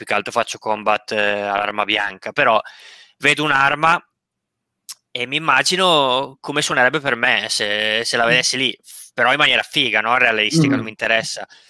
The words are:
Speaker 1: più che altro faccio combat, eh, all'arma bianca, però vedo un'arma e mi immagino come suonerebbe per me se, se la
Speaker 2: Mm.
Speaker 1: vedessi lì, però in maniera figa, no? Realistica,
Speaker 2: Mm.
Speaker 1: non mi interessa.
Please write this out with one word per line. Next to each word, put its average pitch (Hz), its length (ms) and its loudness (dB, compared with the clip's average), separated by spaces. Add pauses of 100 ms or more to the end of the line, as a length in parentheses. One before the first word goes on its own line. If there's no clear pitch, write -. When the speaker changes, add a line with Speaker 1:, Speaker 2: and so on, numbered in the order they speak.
Speaker 1:
più 110 80 -14
che 107 60 0
altro 104 180 -4
faccio 117 240 -2
combat, 107 560 -2
eh, 104 300 0
all'arma 101 420 -2
bianca, 101 480 -4
però 120 260 2 (600)
vedo 147 260 0
un'arma 147 580 2 (1080)
e 123 160 -6
mi 139 100 -8
immagino 139 1040 2
come 147 220 -4
suonerebbe 139 380 2
per 135 160 -2
me 117 340 0
se, 107 520 0
se 123 140 -4
la 117 80 2
Speaker 2:
Mm. 117 40 2
Speaker 1:
vedessi 127 280 2
lì, 131 180 -2 (380)
però 120 200 2
in 143 40 2
maniera 135 240 2
figa, 113 400 0
no? 117 160 2
Realistica, 123 560 2
Speaker 2:
Mm. - 40 0
Speaker 1:
non 117 80 -6
mi 110 60 -10
interessa. 110 560 -4 (240)